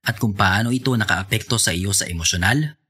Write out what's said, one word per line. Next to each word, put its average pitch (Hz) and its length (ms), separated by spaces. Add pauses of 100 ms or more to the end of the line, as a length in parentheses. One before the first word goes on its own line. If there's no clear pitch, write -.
at - 180
kung 101 160
paano 104 320
ito 127 240
nakaapekto 107 640
sa - 160
iyo 92 160
sa - 160
emosyonal 92 720 (120)